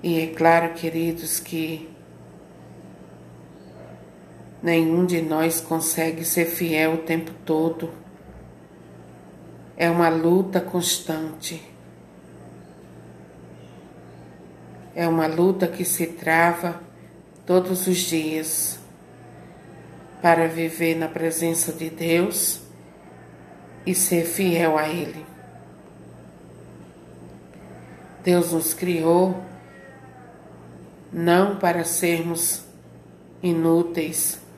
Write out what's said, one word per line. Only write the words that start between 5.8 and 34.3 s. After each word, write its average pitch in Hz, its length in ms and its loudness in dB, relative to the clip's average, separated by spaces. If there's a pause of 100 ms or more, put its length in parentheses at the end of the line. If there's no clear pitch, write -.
ser 170 200 0
fiel 160 500 0
o 165 40 -2
tempo 160 340 -4 (120)
todo. 165 460 -2 (1900)
É 170 140 2
uma 170 180 4
luta 175 520 2
constante. 160 1000 -6 (3250)
É 170 140 0
uma 165 180 2
luta 180 400 2
que 175 180 -4
se 170 220 -2
trava 170 720 0 (640)
todos 180 440 2
os 180 100 2
dias 156 800 -4 (1400)
para 170 240 4
viver 165 500 -2
na 160 120 -4
presença 165 640 -2
de 160 180 -8
Deus 170 680 0 (1200)
e 180 100 -2
ser 170 300 2
fiel 165 540 2
a 156 100 0
Ele. 156 380 -8 (3000)
Deus 175 300 4
nos 160 200 0
criou 180 680 2 (1700)
não 180 440 4
para 170 280 0
sermos 170 800 -2 (800)
inúteis 165 960 0 (200)